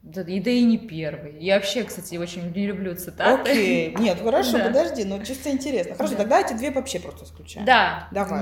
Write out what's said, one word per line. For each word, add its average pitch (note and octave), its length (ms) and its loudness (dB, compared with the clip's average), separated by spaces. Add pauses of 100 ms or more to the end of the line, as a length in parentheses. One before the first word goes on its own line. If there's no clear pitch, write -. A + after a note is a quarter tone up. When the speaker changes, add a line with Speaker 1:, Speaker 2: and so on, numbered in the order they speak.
Speaker 1:
Да, F3 200 -12
и, F#3 160 -4
да F#3+ 100 -2
и B3 140 4
не A3+ 160 6
первый. D3+ 600 -8
Я F#3 180 2
вообще, G#3 260 -2
кстати, E3+ 320 -10
очень F3 380 -6
не G3+ 120 -2
люблю F#3+ 300 -4
цитаты. A3 560 2
Speaker 2:
Окей. E3+ 480 2
Нет, F#3+ 200 2
хорошо, A#3+ 380 2
Speaker 1:
Да. G#3 80 2
Speaker 2:
подожди, C4 400 2
ну, G3 180 -4
чисто C4+ 280 -6
интересно. C4 420 -2
Хорошо, C#4 220 -2
Speaker 1:
Да. G3+ 60 0
Speaker 2:
тогда B3+ 200 4
эти F#4+ 120 -2
две B3 180 -4
вообще C4 280 -4
просто - 260 -16
исключаем. - 420 -8
Speaker 1:
Да, F#3 440 4
Speaker 2:
Давай, G3 300 -2